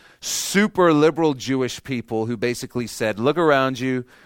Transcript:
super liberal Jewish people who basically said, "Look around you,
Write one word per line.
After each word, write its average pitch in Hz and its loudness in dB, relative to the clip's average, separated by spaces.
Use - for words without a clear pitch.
super 185 2
liberal 151 4
Jewish 127 -4
people 113 -4
who 117 -4
basically 120 -4
said, 107 -4
"Look 143 0
around 135 2
you, 127 -4